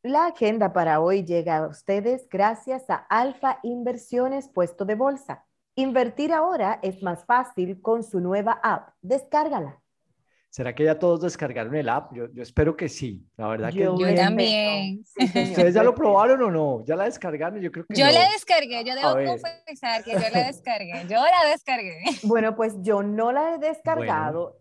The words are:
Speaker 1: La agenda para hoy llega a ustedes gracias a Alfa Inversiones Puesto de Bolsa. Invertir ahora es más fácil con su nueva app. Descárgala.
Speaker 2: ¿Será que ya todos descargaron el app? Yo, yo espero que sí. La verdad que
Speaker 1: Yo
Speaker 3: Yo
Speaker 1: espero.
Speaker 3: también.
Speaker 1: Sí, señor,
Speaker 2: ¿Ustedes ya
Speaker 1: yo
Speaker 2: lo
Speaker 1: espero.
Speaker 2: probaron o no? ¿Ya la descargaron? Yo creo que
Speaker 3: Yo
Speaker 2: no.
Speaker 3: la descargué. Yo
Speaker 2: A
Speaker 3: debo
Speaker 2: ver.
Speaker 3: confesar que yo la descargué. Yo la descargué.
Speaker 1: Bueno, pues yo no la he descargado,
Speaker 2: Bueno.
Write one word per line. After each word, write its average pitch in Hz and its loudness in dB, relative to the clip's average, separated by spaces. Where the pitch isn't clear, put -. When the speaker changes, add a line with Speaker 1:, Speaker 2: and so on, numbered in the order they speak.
Speaker 1:
La 294 2
agenda 220 0
para 160 2
hoy 185 2
llega 165 0
a 156 -2
ustedes 208 -2
gracias 220 -2
a 185 0
Alfa 254 0
Inversiones 247 -4
Puesto 175 -2
de 208 -2
Bolsa. 262 -4
Invertir 262 0
ahora 311 0
es 190 -6
más 175 -6
fácil 196 -2
con 226 0
su 208 -4
nueva 202 0
app. 214 -2
Descárgala. 269 -2
Speaker 2:
¿Será 123 -6
que 147 0
ya 156 4
todos 170 2
descargaron 127 -4
el 143 -2
app? 139 -2
Yo, 120 -8
yo 123 -14
espero 151 0
que 156 -6
sí. 104 -10
La 110 -6
verdad 110 -4
que 180 -4
Speaker 1:
Yo 185 0
Speaker 3:
Yo 180 0
Speaker 1:
espero. 185 4
Speaker 3:
también. 208 0
Speaker 1:
Sí, - 0
señor, 185 0
Speaker 2:
¿Ustedes 180 4
ya 214 6
Speaker 1:
yo 220 8
Speaker 2:
lo 247 8
Speaker 1:
espero. - -4
Speaker 2:
probaron 262 6
o 220 2
no? 143 0
¿Ya 143 -2
la 190 -2
descargaron? 180 -6
Yo 170 -6
creo 165 -12
que 208 -10
Speaker 3:
Yo 262 4
Speaker 2:
no. 285 8
Speaker 3:
la 339 6
descargué. 302 0
Yo 247 -6
Speaker 2:
A 262 -6
Speaker 3:
debo 269 0
Speaker 2:
ver. 269 0
Speaker 3:
confesar - -6
que 226 -8
yo 196 0
la 247 2
descargué. 202 -8
Yo 208 -2
la 339 6
descargué. 214 -4
Speaker 1:
Bueno, 220 2
pues 220 -2
yo 202 0
no 214 0
la 311 0
he 320 -6
descargado, 190 -2
Speaker 2:
Bueno. - -20